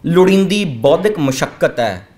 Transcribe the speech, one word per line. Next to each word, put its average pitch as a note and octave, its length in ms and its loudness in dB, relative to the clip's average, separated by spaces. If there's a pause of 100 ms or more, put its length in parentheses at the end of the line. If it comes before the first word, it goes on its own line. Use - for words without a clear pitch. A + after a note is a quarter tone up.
ਲੋੜੀਂਦੀ F#3+ 580 2
ਬੌਧਿਕ E3 540 0
ਮੁਸ਼ੱਕਤ C#3 640 -2
ਹੈ G2 380 -6